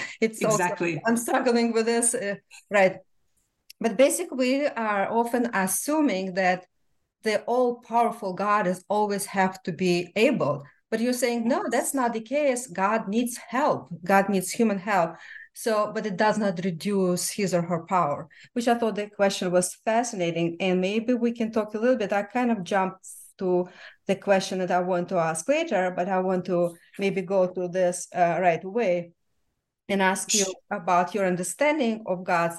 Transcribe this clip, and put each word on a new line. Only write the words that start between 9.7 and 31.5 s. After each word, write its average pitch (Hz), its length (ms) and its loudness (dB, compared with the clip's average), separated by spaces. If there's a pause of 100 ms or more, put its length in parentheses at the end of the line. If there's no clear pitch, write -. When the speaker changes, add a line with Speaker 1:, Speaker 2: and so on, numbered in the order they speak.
Speaker 1:
be 175 440 0
able. 180 480 2 (260)
But 220 80 -2
you're 247 140 0
saying, 240 340 -2
no, 302 240 2
that's 277 240 -2
not 247 180 0
the 220 80 -4
case. 254 460 -2
God 196 400 -2
needs 233 300 -2
help. 233 520 -2 (160)
God 196 240 4
needs 190 220 0
human 214 280 0
help. 180 360 0 (380)
So, 214 400 -2
but 214 140 -6
it 196 100 -6
does 214 220 2
not 190 260 -2
reduce 185 640 0
his 190 220 -2
or 175 100 2
her 170 220 -4
power, 170 440 0 (240)
which 240 160 -2
I 240 60 4
thought 226 200 -2
the 208 160 -6
question 196 400 0
was 180 340 2
fascinating. 170 760 0
And 185 200 2
maybe 220 320 0
we 233 200 0
can 226 180 -4
talk 214 240 -2
a 220 40 -2
little 247 180 2
bit. 208 160 -2
I 202 100 0
kind 240 300 0
of 202 100 -2
jumped 185 440 -2 (320)
to 180 300 0 (380)
the 196 80 2
question 190 460 0
that 180 100 -2
I 180 100 2
want 175 280 -2
to 190 80 -2
ask 165 320 -2
later, 269 460 0
but 180 140 -2
I 190 120 0
want 185 260 0
to 175 300 0 (220)
maybe 196 240 -2
go 185 260 2
through 180 200 -6
this, 175 460 0
uh, 170 260 2
right 170 220 2
away 180 480 -2 (800)
and 196 120 0
ask 190 340 0
you 202 100 2
Speaker 2:
Sh- 190 100 -6 (160)
Speaker 1:
about 180 440 0
your 202 120 0
understanding 220 800 0